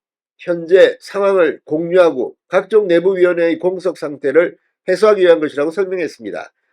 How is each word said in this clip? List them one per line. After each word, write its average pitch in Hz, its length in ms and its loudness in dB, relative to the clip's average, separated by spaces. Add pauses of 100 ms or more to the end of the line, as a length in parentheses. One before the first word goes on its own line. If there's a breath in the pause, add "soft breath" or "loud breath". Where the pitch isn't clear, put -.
(380)
현재 175 640 2
상황을 196 640 -2
공유하고 165 720 0 (100)
각종 196 400 0
내부위원회의 170 720 0
공석 180 380 -6
상태를 147 600 -2 (280)
해소하기 196 360 2
위한 165 180 4
것이라고 151 300 -4
설명했습니다. 160 800 -8 (200)